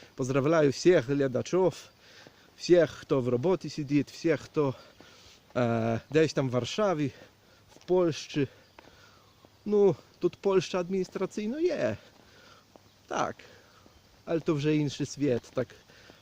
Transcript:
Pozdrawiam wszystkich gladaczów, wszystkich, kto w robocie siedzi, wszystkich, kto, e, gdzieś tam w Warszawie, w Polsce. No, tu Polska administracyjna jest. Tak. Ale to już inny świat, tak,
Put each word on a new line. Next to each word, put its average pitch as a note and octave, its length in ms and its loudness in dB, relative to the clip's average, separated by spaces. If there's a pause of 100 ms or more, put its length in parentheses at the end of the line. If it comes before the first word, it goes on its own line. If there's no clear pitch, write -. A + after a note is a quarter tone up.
(160)
Pozdrawiam C#3 560 2
wszystkich E3+ 340 4 (100)
gladaczów, C#3 760 -2 (640)
wszystkich, E3+ 340 4 (100)
kto C#3 220 0
w A#2+ 60 -2
robocie D3 420 0
siedzi, C#3+ 340 -2
wszystkich, - 360 -2
kto, C#3+ 340 -2 (840)
e, A#2 440 0 (100)
gdzieś D3+ 220 2
tam C3+ 160 -2
w A#2 40 -8
Warszawie, D3+ 580 0 (580)
w - 160 -20
Polsce. E3+ 560 0 (1300)
No, G3+ 280 4 (260)
tu F3 100 0
Polska F#3+ 480 0
administracyjna F#3+ 800 -6
jest. D4 420 -2 (1040)
Tak. - 280 -4 (880)
Ale E3 140 -4
to E3+ 120 -2
już C#3+ 120 -2
inny D3+ 260 0
świat, C3+ 600 -4
tak, B2+ 180 -4 (520)